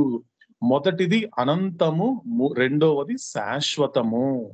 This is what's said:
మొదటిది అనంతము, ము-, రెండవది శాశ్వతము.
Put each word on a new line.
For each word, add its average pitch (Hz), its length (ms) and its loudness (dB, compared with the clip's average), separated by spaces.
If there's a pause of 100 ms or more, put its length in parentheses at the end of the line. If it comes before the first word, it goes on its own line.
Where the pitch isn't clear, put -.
(640)
మొదటిది 175 580 2 (220)
అనంతము, 170 680 0 (280)
ము-, 135 240 0
రెండవది 147 560 2 (160)
శాశ్వతము. 123 960 -2 (260)